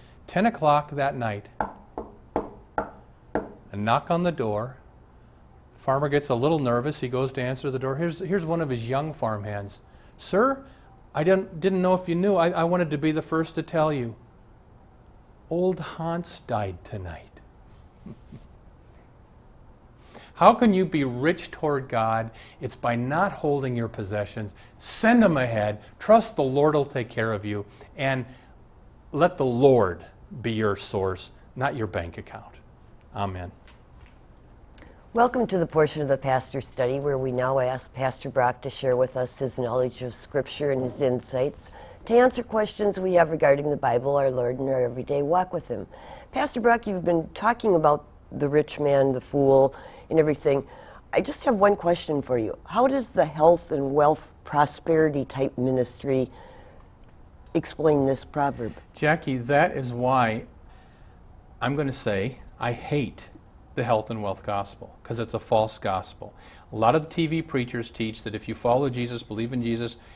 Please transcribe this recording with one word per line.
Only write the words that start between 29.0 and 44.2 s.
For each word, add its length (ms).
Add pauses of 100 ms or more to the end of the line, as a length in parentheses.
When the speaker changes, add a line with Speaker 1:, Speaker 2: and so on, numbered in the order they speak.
Speaker 1:
let 260
the 80
Lord 580 (380)
be 100
your 240
source, 540 (260)
not 200
your 100
bank 320
account. 380 (600)
Amen. 360 (1600)
Speaker 2:
Welcome 320
to 140
the 80
portion 340
of 60
the 100
Pastor 420
Study 400
where 200
we 120
now 280
ask 340
Pastor 380
Brock 300
to 100
share 240
with 220
us 200
his 220
knowledge 420
of 140
Scripture 560
and 100
his 220
insights 680 (360)
to 120
answer 240
questions 580
we 140
have 160
regarding 400
the 80
Bible, 400
our 140